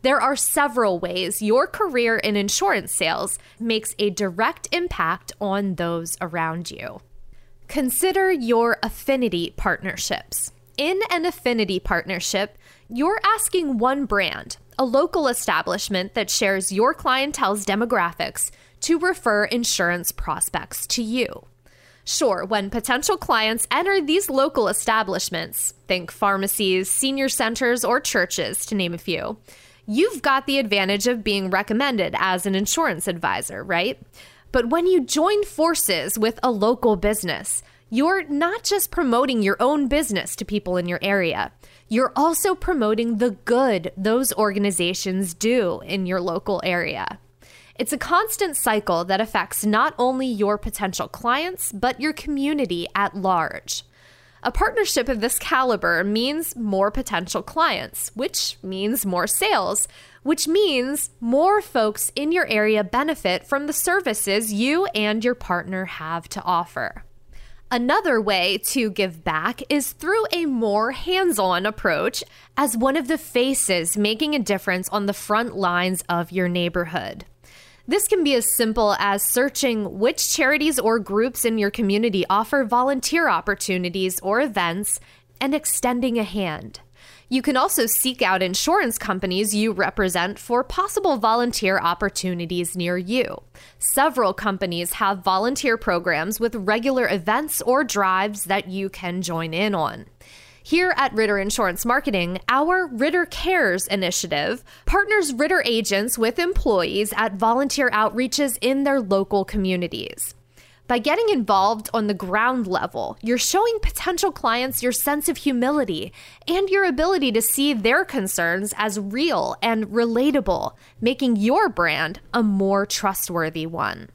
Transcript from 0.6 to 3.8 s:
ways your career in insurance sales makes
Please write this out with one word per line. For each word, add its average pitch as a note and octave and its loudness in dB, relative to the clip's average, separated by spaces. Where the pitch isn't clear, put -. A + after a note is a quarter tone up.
ways F#3 -4
your A3+ 4
career A#3+ 0
in G#3 0
insurance G#3 0
sales - -2
makes A3 -2